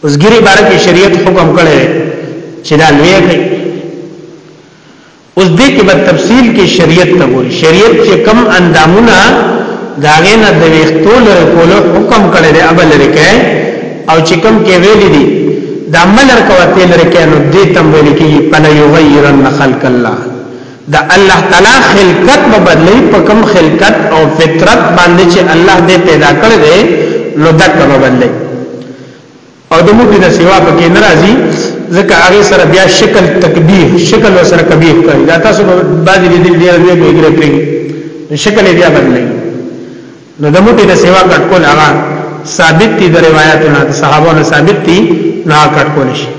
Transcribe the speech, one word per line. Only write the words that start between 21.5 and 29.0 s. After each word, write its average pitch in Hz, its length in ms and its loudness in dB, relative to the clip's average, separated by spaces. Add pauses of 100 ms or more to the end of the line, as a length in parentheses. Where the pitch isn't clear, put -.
تعالی 202 240 2 (160)
خلقت 190 500 2 (100)
به 214 160 2
بدلوي، 175 340 2 (120)
په 202 140 2
کم 214 120 2 (140)
خلقت 165 420 0 (200)
او 160 60 2 (160)
فطرت 165 440 0 (160)
باندې 175 360 2
چې 196 60 2 (140)
الله 180 240 2 (100)
دې 180 100 2 (100)
پیدا 151 220 2 (120)
کړی 220 240 2
دی، 165 140 2 (640)
نو 156 60 2 (140)
دک 185 180 0
به 139 240 0
بدلوي. 123 280 0 (1400)